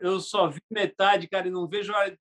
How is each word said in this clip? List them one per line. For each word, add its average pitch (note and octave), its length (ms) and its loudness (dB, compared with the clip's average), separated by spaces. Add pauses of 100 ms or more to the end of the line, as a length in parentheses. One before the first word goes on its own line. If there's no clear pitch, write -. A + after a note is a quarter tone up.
eu F#3 180 0
só F3 300 0
vi D3 200 -10
metade, G3 600 2
cara, F#3 180 -2
e F#3 60 -2
não F3 160 -4
vejo G3+ 240 -4
a G#3 60 2
hora G3 120 2
de F#3+ 100 -16